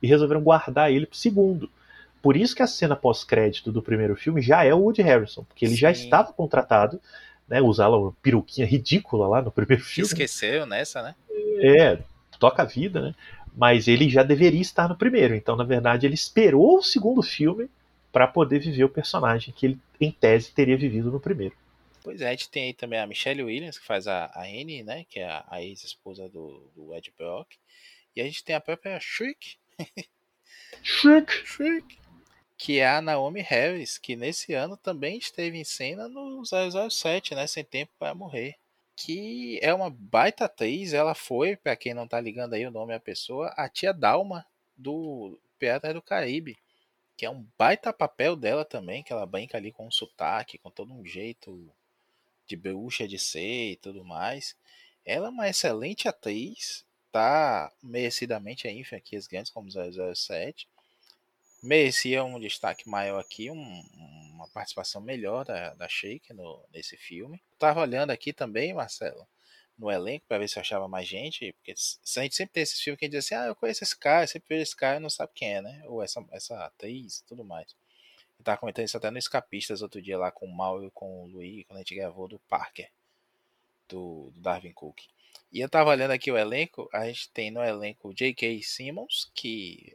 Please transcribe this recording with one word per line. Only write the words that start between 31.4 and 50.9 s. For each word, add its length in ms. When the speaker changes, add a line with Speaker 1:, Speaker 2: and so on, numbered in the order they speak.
Speaker 2:
Shriek. 520
Que 220
é 80
a 120
Naomi 400
Harris, 560
que 180
nesse 380
ano 240
também 400
esteve 400
em 80
cena 420
no 380
zero 260
zero 200
sete, 440
né? 120
Sem 180
Tempo 340
Para 160
Morrer. 420
Que 680
é 100
uma 160
baita 560
atriz, 480
ela 220
foi, 420
pra 200
quem 180
não 120
tá 140
ligando 320
aí 140
o 40
nome 220
da 80
pessoa, 460
a 140
tia 220
Dalma 520
do 640
Pirata 360
do 80
Caribe, 560
que 100
é 40
um 140
baita 340
papel 440
dela 280
também, 380
que 100
ela 140
brinca 300
ali 160
com 140
um 40
sotaque, 680
com 120
todo 220